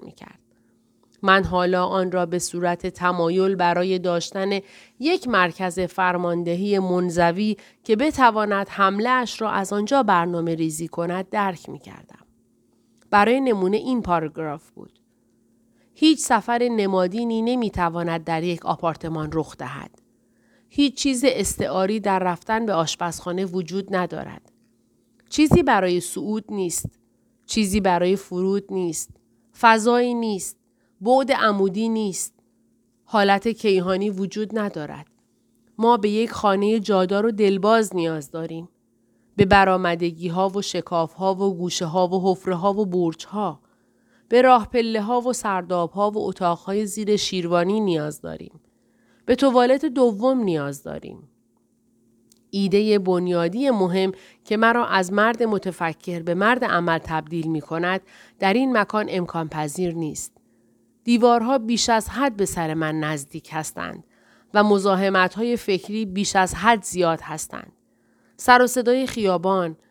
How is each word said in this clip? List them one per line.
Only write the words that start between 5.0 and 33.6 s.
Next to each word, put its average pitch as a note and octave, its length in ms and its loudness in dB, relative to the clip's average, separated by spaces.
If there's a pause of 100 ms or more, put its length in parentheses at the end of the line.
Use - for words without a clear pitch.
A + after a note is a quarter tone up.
مرکز F#3 520 0
فرماندهی F3+ 1000 -2
منزوی F3+ 800 0 (260)
که A3 120 0
بتواند G#3+ 720 2
حمله‌اش G#3+ 720 0
را G#3+ 80 -2
از G3 240 -2
آنجا G#3 300 2
برنامه E3+ 520 2
ریزی D#3+ 320 -4
کند F3 420 -6
درک G3 400 -4
می‌کردم. - 500 -20 (880)
برای G#3+ 320 4
نمونه G#3 360 2
این A#3+ 240 -2
پاراگراف D#3+ 720 -4
بود: - 280 -20 (920)
"هیچ D#4 260 4
سفر A#3+ 520 0
نمادینی G#3 680 0
نمی‌تواند F3 840 -2
در D#3+ 200 -4
یک F3 220 -6
آپارتمان D#3+ 680 -4
رخ D#3 240 -6
دهد. C#3 320 -12 (800)
هیچ C#4+ 260 0
چیز C4 320 -2
استعاری G3+ 720 0
در G3 200 0
رفتن F#3 460 -2
به G3+ 80 -2
آشپزخانه F3 720 -4
وجود F#3 500 -6
ندارد. E3+ 560 -8 (800)
چیزی - 340 4
برای F#3 360 2
صعود G3+ 500 -6
نیست. F#3+ 360 -6 (600)
چیزی G#3 340 0
برای F3+ 360 2
فرود F#3+ 540 -2
نیست. F3+ 400 -6 (500)
فضایی A#3+ 540 4
نیست. A3 440 -4 (440)
بعد B3+ 300 2
عمودی G#3 580 2
نیست. G#3+ 440 -4 (720)
حالت G3+ 420 2
کیهانی G3 640 0